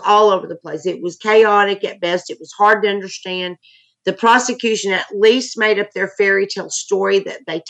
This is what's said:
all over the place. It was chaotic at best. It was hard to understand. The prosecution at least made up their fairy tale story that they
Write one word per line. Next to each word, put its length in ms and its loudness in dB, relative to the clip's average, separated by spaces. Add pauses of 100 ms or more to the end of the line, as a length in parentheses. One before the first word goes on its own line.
all 240 6
over 180 0
the 80 -10
place. 300 -12
It 160 -4
was 160 -8
chaotic 640 2
at 160 -8
best. 300 -4
It 100 -12
was 140 -20
hard 300 2
to 60 0
understand. 680 -8 (480)
The 80 -2
prosecution 800 0
at 200 -4
least 440 2
made 200 2
up 140 -4
their 160 -6 (100)
fairy 300 2
tale 220 -12
story 500 -2
that 280 -8
they 220 -6